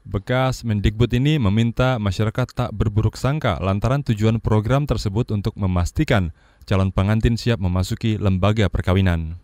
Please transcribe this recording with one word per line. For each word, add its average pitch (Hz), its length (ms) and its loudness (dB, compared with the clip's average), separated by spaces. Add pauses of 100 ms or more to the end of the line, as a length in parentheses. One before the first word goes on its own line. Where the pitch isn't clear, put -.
Bekas 127 640 -2
Mendikbud 107 480 0
ini 143 240 2
meminta 117 640 2
masyarakat 104 560 -2
tak 123 160 -2
berburuk 104 400 0
sangka 127 480 -2
lantaran 104 400 0
tujuan 110 400 0
program 113 480 0
tersebut 110 400 -2
untuk 104 240 -2
memastikan 92 800 0 (320)
calon 95 240 2
pengantin 110 480 2
siap 117 240 -2
memasuki 95 560 -2
lembaga 98 480 2
perkawinan. 87 800 0